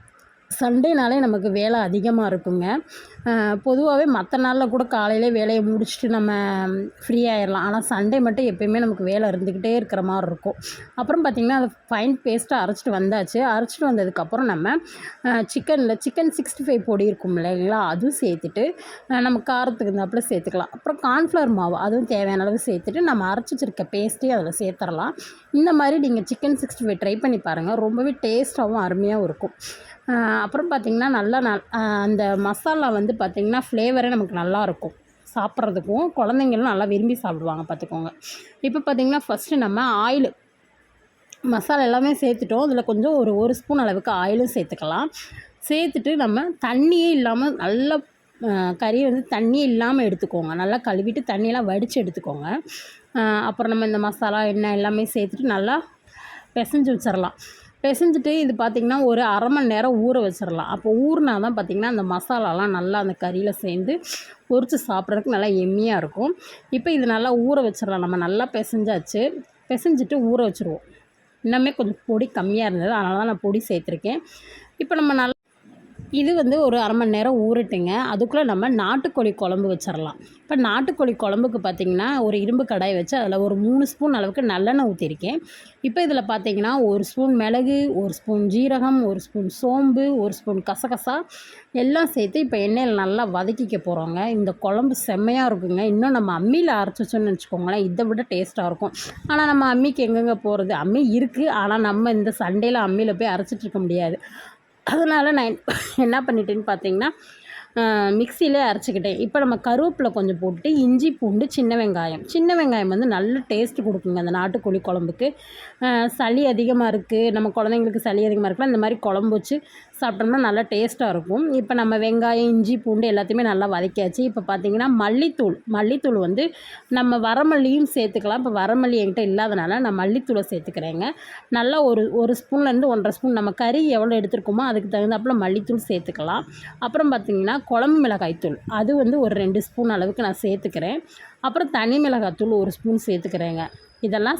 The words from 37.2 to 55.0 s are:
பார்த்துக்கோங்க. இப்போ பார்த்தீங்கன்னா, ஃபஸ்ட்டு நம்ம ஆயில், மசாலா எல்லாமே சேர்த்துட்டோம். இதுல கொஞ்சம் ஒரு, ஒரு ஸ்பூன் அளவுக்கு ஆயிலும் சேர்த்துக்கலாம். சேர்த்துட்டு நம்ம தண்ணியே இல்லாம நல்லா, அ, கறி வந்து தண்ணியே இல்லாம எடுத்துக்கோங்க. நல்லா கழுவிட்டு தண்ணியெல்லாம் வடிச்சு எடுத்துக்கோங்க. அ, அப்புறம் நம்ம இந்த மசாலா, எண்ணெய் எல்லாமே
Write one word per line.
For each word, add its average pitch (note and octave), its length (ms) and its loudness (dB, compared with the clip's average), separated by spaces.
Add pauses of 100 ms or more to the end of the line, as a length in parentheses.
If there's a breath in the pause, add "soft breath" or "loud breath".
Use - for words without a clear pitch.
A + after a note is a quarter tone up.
பார்த்துக்கோங்க. E3 460 -8 (520 loud breath)
இப்போ C4+ 180 -2
பார்த்தீங்கன்னா, C#4 440 0
ஃபஸ்ட்டு D4+ 400 -2
நம்ம G#3+ 220 0 (100)
ஆயில், B3 320 2 (1120)
மசாலா C4 420 0
எல்லாமே B3+ 300 2
சேர்த்துட்டோம். A#3+ 540 0
இதுல B3 160 0
கொஞ்சம் A#3 300 0
ஒரு, A3+ 220 2
ஒரு A#3 200 2
ஸ்பூன் C#4+ 300 -2
அளவுக்கு G3 260 -2
ஆயிலும் G#3 420 0
சேர்த்துக்கலாம். E3+ 540 -4 (600 loud breath)
சேர்த்துட்டு D4+ 460 0
நம்ம B3+ 300 0 (140)
தண்ணியே D#4+ 500 4
இல்லாம B3+ 400 2
நல்லா, B3+ 480 0 (420)
அ, F#3+ 380 0
கறி A#3 260 0
வந்து B3+ 260 0
தண்ணியே A#3+ 420 2
இல்லாம A#3+ 320 2
எடுத்துக்கோங்க. E3+ 520 -2
நல்லா F#3+ 220 0
கழுவிட்டு A3+ 500 -2
தண்ணியெல்லாம் A3+ 440 -2
வடிச்சு G#3+ 320 -2
எடுத்துக்கோங்க. D#3+ 440 -8 (680 loud breath)
அ, A#3+ 60 0
அப்புறம் A3 520 0
நம்ம A3 120 0
இந்த G#3+ 140 0
மசாலா, G#3 440 -2
எண்ணெய் G#3 360 0
எல்லாமே G#3 340 0